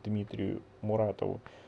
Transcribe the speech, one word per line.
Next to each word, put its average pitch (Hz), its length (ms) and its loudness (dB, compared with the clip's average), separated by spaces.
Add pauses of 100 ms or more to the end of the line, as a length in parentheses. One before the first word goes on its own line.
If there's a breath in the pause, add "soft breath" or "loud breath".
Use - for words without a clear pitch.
Дмитрию 104 600 0 (180)
Муратову 107 600 2 (260 loud breath)